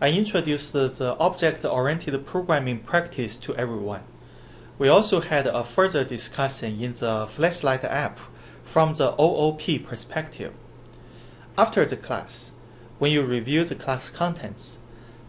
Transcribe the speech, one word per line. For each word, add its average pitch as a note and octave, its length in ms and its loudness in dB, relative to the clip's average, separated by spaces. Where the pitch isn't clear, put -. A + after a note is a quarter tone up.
I C#3+ 120 4
introduced D#3 600 0
the C3 440 0
object-oriented D3+ 1040 0
programming D3 540 0
practice D3+ 600 -2
to - 180 -6
everyone. G2+ 480 -4
We C3+ 100 4
also F#3 320 6
had C#3+ 260 0
a A#2 160 2
further F#3 420 2
discussion B2 760 -2
in B2 140 -4
the A2 340 -2
Flashlight C#3+ 560 0
app C#3 340 -4
from D#3+ 300 2
the C3+ 240 4
O E3 180 6
O D#3 160 2
P D#3 260 -2
perspective. - 760 -8
After G#3 260 4
the B2+ 140 -2
class, - 540 -6
when D3 140 2
you D3 100 4
review B2 400 0
the F3 120 -2
class C3 340 -4
contents, - 720 -4